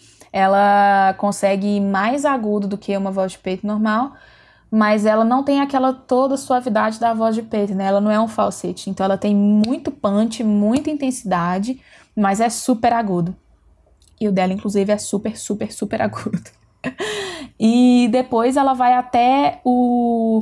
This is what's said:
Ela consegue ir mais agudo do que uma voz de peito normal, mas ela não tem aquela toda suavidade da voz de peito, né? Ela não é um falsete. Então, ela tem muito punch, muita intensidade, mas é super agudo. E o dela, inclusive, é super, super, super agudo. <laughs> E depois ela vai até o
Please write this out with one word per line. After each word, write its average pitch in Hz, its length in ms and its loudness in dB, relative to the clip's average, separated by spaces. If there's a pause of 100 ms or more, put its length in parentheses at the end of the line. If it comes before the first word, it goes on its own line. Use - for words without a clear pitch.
(320)
Ela 196 840 4
consegue 202 600 0
ir 202 40 0
mais 208 440 -2
agudo 214 420 -2
do 196 100 -6
que 202 180 -6
uma 196 140 -4
voz 190 220 -2
de - 80 -18
peito 190 260 -6
normal, 214 480 -2 (640)
mas 214 300 2
ela 214 180 4
não 247 200 2
tem 277 180 2
aquela 269 320 0
toda 262 420 0
suavidade 220 640 -2
da 233 140 0
voz 220 220 0
de 226 80 -4
peito, 208 320 -2
né? 196 100 -2
Ela 196 160 2
não 208 80 0
é 214 100 2
um 226 80 0
falsete. 196 600 -4
Então, 190 160 -4
ela 190 140 0
tem 208 160 0
muito 214 560 2
punch, 220 520 -2
muita 220 460 0
intensidade, 208 920 -4 (360)
mas 196 260 0
é 233 80 2
super 233 420 0
agudo. 185 440 -2 (840)
E 214 80 -2
o 208 40 0
dela, 185 200 0
inclusive, 196 400 -2
é 208 60 0
super, 208 400 -6
super, 214 340 -8
super - 300 -6
agudo. - 400 -4 (420)
<laughs> 254 80 -8 (680)
E 247 520 4
depois 254 460 0
ela 277 160 2
vai 247 200 2
até 247 680 2
o 240 800 2